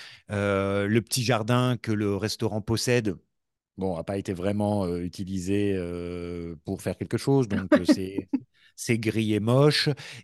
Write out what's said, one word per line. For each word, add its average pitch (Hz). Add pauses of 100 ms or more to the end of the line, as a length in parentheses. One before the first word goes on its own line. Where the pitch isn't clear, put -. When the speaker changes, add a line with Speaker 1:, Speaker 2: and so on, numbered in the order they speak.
(300)
Speaker 1:
Euh, 101
le 110
petit -
jardin 123
que 110
le 104
restaurant 107
possède, 113 (640)
bon, 95
a 82
pas 101
été 98
vraiment, 101
euh, 87
utilisé, 95
euh, 87 (100)
pour 98
faire 92
quelque 107
chose, 139
donc, 95
euh, 90
c'est, 196
Speaker 2:
<laughs> 254 (300)
Speaker 1:
c'est 117
gris 110
et 104
moche. 139 (340)